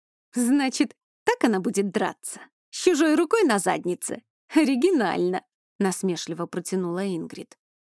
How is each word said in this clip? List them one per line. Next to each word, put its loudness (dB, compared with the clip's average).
«Значит, 0
так 0
она 2
будет -2
драться? -4
С -10
чужой 4
рукой 2
на 4
заднице? -4
Оригинально!» 2
насмешливо -2
протянула -4
Ингрид. -10